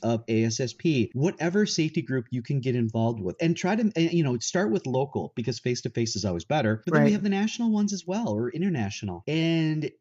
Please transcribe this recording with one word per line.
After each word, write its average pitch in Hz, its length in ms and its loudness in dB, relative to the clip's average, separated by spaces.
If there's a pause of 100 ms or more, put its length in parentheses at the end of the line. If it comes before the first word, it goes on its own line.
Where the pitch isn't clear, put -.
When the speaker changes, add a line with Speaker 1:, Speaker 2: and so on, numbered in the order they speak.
Speaker 1:
of 113 260 0
A 113 160 2
S 113 160 -2
S 127 120 -4
P, 139 420 0
whatever 175 520 0
safety 156 360 0
group 127 280 -4
you 127 120 -2
can 139 180 -2
get 123 140 -2
involved 117 460 0
with, 90 200 -4
and 165 160 2
try 185 200 0
to, 220 200 0
uh, 165 40 0
you 165 240 2
know, 123 140 0
start 190 340 0
with 185 140 -2
local 127 500 -2
because 117 220 -4
face-to-face 120 580 -2
is 95 80 -4
always 87 220 -2
better. 110 400 0
But 165 80 0
then 147 80 8
we 147 60 8
Speaker 2:
Right. 208 40 6
Speaker 1:
have 208 100 0
the 208 60 0
national 220 420 0
ones 208 220 2
as 180 140 -8
well, 196 240 -2
or 113 200 -2
international. 110 760 -4
And 156 600 0 (100)